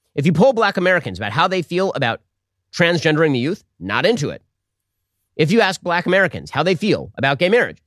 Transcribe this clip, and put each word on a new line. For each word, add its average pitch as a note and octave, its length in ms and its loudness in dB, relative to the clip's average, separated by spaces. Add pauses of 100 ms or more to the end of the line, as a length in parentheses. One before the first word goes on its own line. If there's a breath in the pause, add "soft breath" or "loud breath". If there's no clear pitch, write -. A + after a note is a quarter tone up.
(140)
If - 120 -2
you F#3 60 6
poll A3+ 220 6
black G#3+ 240 0
Americans F3+ 400 0
about G2+ 140 -6
how D#3+ 160 0
they F#3 160 -2
feel F#3 320 -2
about B2 260 -2 (500)
transgendering D#3+ 600 2
the B2 60 0
youth, D#3 240 -4 (160)
not G#2+ 260 -2
into E3 240 0
it. C#2 140 -12 (920)
If D#3 160 0
you A3+ 100 4
ask F#3+ 200 -2
black F3 240 -2
Americans F3 460 0
how C#3 100 -2
they F3+ 140 0
feel A#2 400 -2
about C#3 240 0
gay F3 100 0
marriage, G3 360 0